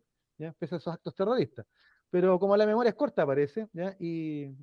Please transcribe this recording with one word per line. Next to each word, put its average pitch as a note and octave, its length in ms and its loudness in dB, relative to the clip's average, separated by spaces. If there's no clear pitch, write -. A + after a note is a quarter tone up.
¿Ya? D#3+ 200 -10
Pese F3 160 -8
a E3 40 -2
esos E3+ 140 -6
actos E3+ 220 -10
terroristas. F#3+ 520 -2
Pero F3+ 300 4
como G3 180 2
la G#3+ 100 4
memoria A3 240 2
es G3 60 -4
corta, G#3 300 0
parece, C#3+ 460 0
¿ya? F#3 260 -6
Y, D#3 640 -6